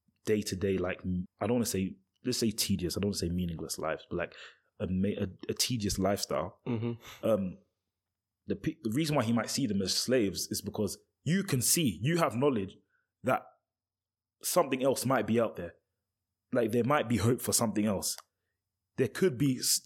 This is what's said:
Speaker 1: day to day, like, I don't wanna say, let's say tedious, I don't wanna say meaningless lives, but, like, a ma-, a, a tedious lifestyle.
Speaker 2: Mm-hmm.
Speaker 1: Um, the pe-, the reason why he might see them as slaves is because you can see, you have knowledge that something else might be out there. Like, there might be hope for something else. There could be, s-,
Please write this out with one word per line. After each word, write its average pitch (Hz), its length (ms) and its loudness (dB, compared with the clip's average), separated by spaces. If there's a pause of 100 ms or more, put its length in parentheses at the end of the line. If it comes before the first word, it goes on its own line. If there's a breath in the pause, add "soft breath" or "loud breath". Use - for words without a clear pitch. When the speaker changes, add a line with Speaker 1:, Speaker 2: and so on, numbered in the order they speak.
(240)
Speaker 1:
day 107 160 2
to - 160 -4
day, 98 200 0
like, 90 240 -2 (380)
I 104 80 -2
don't 120 80 2
wanna 117 100 2
say, 95 300 -2 (300)
let's 127 140 -2
say 113 120 2
tedious, 90 460 -2
I - 20 -2
don't 98 120 0
wanna 95 80 -4
say 87 100 -2
meaningless 85 500 -4
lives, 78 300 -4
but, 87 80 -4
like, 85 160 -4 (480 loud breath)
a 98 60 -2
ma-, 92 200 0 (100)
a, 101 100 -2 (200)
a - 60 -2
tedious 104 440 -2
lifestyle. 92 600 -2 (100)
Speaker 2:
Mm-hmm. 117 600 -4
Speaker 1:
Um, 98 280 0 (920)
the 98 100 0
pe-, - 260 -4
the 113 80 -2
reason 151 240 0
why 131 80 4
he 113 100 0
might 110 160 2
see 117 160 0
them 101 160 2
as 92 120 0
slaves 101 580 2
is 104 100 -4
because 101 360 -4 (260)
you 185 200 0
can 135 180 0
see, 110 400 2
you 165 160 2
have 143 180 0
knowledge 120 400 0 (480)
that 127 200 0 (1000)
something 135 400 0
else 131 220 2
might 123 200 2
be 113 140 2
out 110 160 0
there. 85 180 -10 (800)
Like, 117 200 2
there 120 120 2
might 131 240 2
be 117 100 2
hope 113 240 2
for 104 120 -2
something 107 320 2
else. 101 320 -2 (800)
There 127 100 2
could 165 300 0
be, 131 220 2
s-, - 260 0